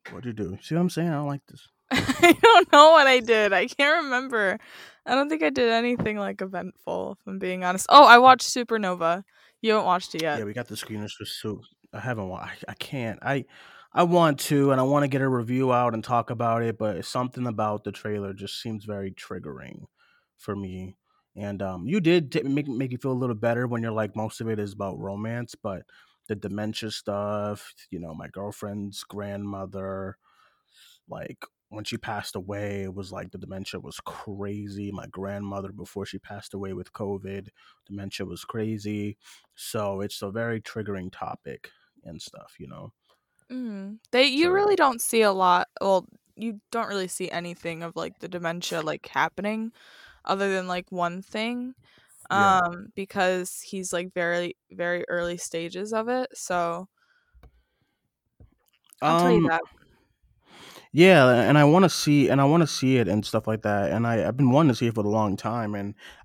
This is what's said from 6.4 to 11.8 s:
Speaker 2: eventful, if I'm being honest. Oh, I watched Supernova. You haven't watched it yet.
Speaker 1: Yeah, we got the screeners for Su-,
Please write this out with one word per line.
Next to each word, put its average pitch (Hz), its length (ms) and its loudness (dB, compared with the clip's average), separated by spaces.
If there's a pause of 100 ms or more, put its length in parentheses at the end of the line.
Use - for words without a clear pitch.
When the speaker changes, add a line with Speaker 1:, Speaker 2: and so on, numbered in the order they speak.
Speaker 2:
eventful, 185 800 -8
if - 80 -20
I'm 190 120 -10
being 185 240 -4
honest. 185 260 -2
Oh, 277 160 12
I 240 120 12
watched 254 300 8
Supernova. 190 760 -2 (380)
You 220 100 2
haven't 214 140 2
watched 180 300 0
it 156 60 -4
yet. 147 180 -2
Speaker 1:
Yeah, 104 60 -4
we 104 80 -6
got 120 140 -8
the 107 80 -12
screeners 107 360 -10
for - 140 -14
Su-, 107 360 -8 (320)